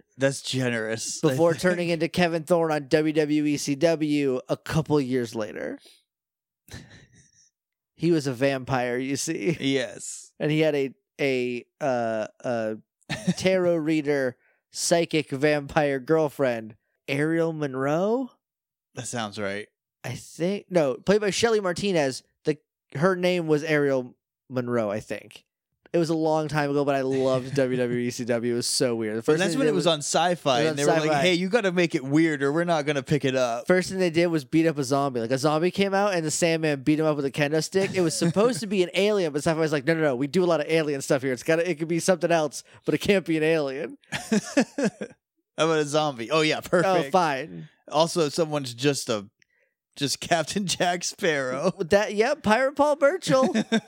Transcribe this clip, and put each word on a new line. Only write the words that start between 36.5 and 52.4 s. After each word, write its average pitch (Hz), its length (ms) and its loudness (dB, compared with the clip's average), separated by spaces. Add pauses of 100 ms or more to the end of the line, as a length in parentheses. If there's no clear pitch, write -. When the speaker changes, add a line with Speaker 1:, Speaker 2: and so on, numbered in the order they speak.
Speaker 2:
beat 151 160 2
him 156 80 2
up 151 80 2
with 139 100 -4
a 135 60 -2
kendo 151 320 0
stick. 190 320 -2
It 190 60 0
was 160 140 2
supposed 190 440 2
to 220 80 -8
be 185 160 2
an 170 100 -6
alien, 190 400 0
but 147 60 -2
Sci-Fi 160 200 0
was 160 120 2
like, 143 140 0
"No, 165 100 2
no, 160 60 -2
no, 143 140 2
we 135 120 -2
do 180 160 2
a - 20 2
lot 165 140 4
of 147 100 -4
alien 151 320 0
stuff 135 220 0
here. 135 100 0
It's 120 80 -8
gotta, 165 260 2
it 160 120 -2
could 160 80 -6
be 170 120 0
something 165 320 2
else, 156 320 0 (220)
but 151 80 0
it 147 60 2
can't 190 260 2
be 160 120 0
an 151 60 0
alien." 156 600 -2
Speaker 1:
<laughs> - 80 -20
How - 1500 -4
about 160 140 2
a 151 60 2
zombie? 143 440 -2
Oh, 156 120 4
yeah, 151 220 2
Speaker 2:
Oh, - 60 -12
Speaker 1:
perfect. 175 420 2
Speaker 2:
fine. 160 560 -2 (240)
Speaker 1:
Also, 160 380 2
someone's 147 460 -2
just 135 340 0
a, 104 180 -2 (720)
just - 240 -4
Captain 175 440 -2
Jack 165 380 -2
Sparrow. 147 720 -2
<laughs> 175 140 -6
Speaker 2:
That, 202 260 2
yep, 233 280 0